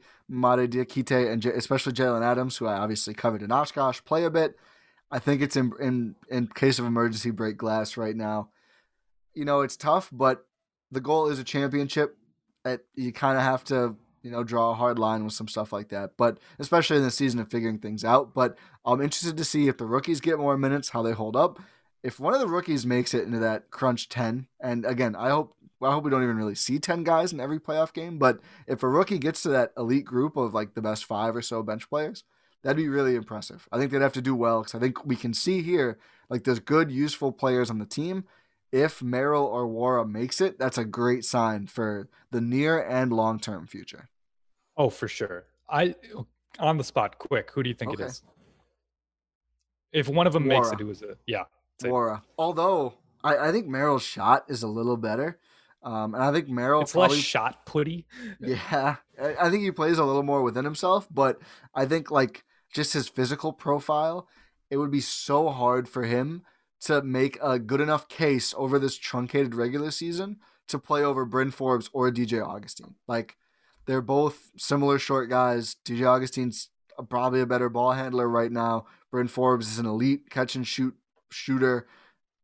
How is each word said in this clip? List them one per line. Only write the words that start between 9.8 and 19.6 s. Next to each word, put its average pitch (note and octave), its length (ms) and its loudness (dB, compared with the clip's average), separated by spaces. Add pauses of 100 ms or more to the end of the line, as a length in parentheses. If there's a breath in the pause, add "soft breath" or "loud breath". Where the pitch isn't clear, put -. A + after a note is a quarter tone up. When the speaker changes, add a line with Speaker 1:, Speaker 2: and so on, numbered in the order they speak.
Speaker 1:
but C3 320 2 (460)
the C3 100 -4
goal D3+ 280 2
is C#3+ 100 -2
a C3 60 -8
championship. C#3+ 720 -2 (480)
It, B2+ 200 -4 (100)
you B2 180 -6
kinda C3+ 280 2
have C3 240 0
to, B2 300 0 (280)
you A#2+ 100 -14
know, A#2+ 100 -4
draw A#2 280 2
a A2+ 40 0
hard A#2+ 240 0
line A2 260 2
with G#2+ 80 -6
some A2 140 -10
stuff G#2+ 260 -6
like G#2 180 -8
that, G2 260 -8
but A#2+ 220 2 (200 loud breath)
especially D#3+ 380 2
in C#3 80 6
the B2+ 60 2
season B2 280 0
of A2 120 -4
figuring A2+ 280 -2
things G#2+ 260 -8
out. B2+ 300 4
But B2+ 240 0 (260 loud breath)
I'm B2 160 2
interested D#3 360 -4
to D#3+ 80 -4
see D3 240 2